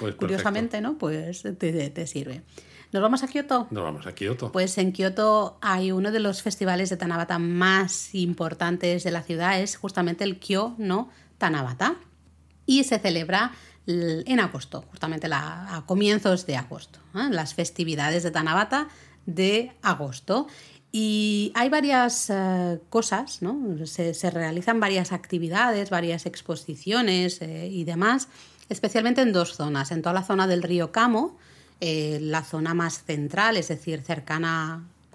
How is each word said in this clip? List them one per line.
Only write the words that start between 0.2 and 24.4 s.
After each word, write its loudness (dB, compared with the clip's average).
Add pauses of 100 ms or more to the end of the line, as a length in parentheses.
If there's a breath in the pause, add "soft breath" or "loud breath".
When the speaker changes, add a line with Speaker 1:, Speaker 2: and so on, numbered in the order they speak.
Speaker 1:
perfecto. -2
Speaker 2:
¿no? -10
Pues -4
te, -6
te, -2
te -8
sirve. -8 (500 loud breath)
¿Nos 2
vamos 4
a -2
Kioto? 0
Speaker 1:
Nos -4
vamos -6
a -10
Kioto. -4
Speaker 2:
Pues 0
en 2
Kioto 2
hay 2
uno 0
de 2
los 0
festivales 0
de -2
Tanabata -2
más 2
importantes 0
de -2
la -2
ciudad, 0
es -4
justamente -2
el -2
Kyo -2
no -2 (280 loud breath)
Tanabata. 0 (720)
Y 4
se 0
celebra 0 (360 loud breath)
l-, 0
en 2
agosto, -4
justamente -6
la, -4
a -10
comienzos 4
de -2
agosto, -8 (140)
¿eh? -2
Las -2
festividades -2
de -2
Tanabata 2 (380 loud breath)
de 2
agosto. -2 (460 loud breath)
Y 2
hay 2
varias, 2
eh, 0 (100)
cosas, -2
¿no? -2
Se, -2
se -2
realizan 0